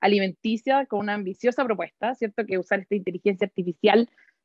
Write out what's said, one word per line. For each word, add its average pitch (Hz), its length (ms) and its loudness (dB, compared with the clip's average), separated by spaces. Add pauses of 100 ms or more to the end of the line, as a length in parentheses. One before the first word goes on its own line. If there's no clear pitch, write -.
alimenticia 208 840 0
con 214 140 -4
una 208 140 -4
ambiciosa 208 500 -2
propuesta, 220 520 -4
¿cierto? 220 300 -6
Que 190 120 -2
usar 190 240 -2
esta 202 140 -4
inteligencia 190 520 -2
artificial 202 600 2 (360)